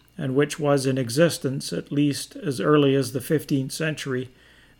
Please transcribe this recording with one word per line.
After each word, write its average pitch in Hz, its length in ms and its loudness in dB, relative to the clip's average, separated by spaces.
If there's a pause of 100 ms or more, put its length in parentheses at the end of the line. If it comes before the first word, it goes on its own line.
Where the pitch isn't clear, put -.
(160)
and 131 200 -4
which 147 240 0
was 143 260 2
in 131 140 0
existence 135 720 0
at 135 180 -6
least 143 460 0
as 151 240 -6
early 147 340 6
as 127 160 0
the 123 100 -6
fifteenth 139 500 -2
century, 139 580 -6 (500)